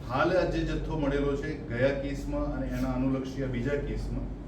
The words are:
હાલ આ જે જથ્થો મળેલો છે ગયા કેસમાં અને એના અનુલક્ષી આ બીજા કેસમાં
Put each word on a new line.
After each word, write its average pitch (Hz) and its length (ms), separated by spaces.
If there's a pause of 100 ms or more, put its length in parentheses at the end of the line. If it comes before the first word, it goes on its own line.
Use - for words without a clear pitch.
હાલ 160 280
આ 170 140
જે 160 80
જથ્થો 156 400
મળેલો 143 380
છે 147 320
ગયા 120 200
કેસમાં 143 680
અને 131 100
એના 127 220
અનુલક્ષી 135 540
આ 131 40
બીજા 120 240
કેસમાં - 760